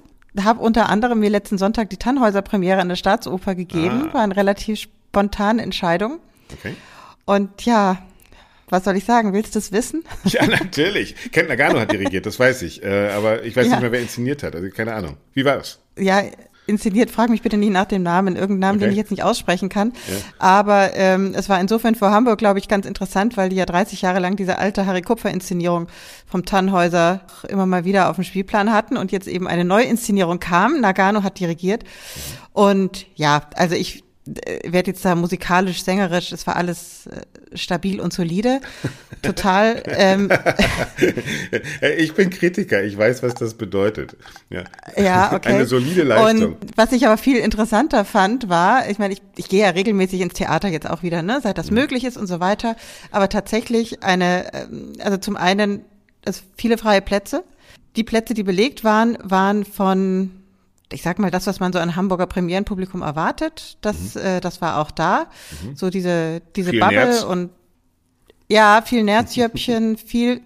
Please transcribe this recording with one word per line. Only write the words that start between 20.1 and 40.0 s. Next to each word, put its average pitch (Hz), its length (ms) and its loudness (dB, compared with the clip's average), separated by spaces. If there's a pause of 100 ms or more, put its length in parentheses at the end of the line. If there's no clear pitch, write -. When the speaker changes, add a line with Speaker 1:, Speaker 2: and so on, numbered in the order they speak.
Speaker 1:
Aber, 202 560 6
ähm, 190 400 2
es - 140 -4
war 190 100 2
insofern 220 360 2
für 202 160 2
Hamburg, 214 280 4
glaub 202 200 2
ich, - 100 -6
ganz 202 160 0
interessant, 196 540 -2
weil 190 100 2
die 190 80 -4
ja 180 80 2
dreißig 185 380 -2
Jahre 185 180 0
lang 185 160 0
diese 190 220 -2
alte 196 260 0
Harry 185 160 0
Kupfer-Inszenierung 175 880 -2 (380)
vom 180 180 -4
Tannhäuser 185 800 2 (260)
immer 196 160 0
mal 180 220 0
wieder 190 240 4
auf 160 60 -6
dem 185 80 -2
Spielplan 202 460 0
hatten 220 280 0
und 190 140 -4
jetzt 190 160 -4
eben 180 200 -4
eine 175 160 0
Neuinszenierung 196 760 2
kam. 208 420 2
Nagano 196 400 2
hat 196 180 -6
dirigiert. 180 440 -2
Speaker 2:
Mhm. - 60 -20 (600)
Speaker 1:
Und 196 640 2
ja, 147 400 0
also 175 200 0
ich, - 300 -6 (400)
äh, - 260 -8
werd 180 180 2
jetzt - 180 -6
da 180 80 4
musikalisch, 175 680 0
sängerisch, 180 480 -2
es - 140 -12
war 196 100 -2
alles, - 500 -6
äh, - 160 -16 (340)
stabil 190 420 -4
und 175 140 -4
solide. 214 480 -2 (320)
Speaker 2:
<laughs> - 300 -18
Speaker 1:
Total, 202 640 2
ähm, 196 420 2 (720)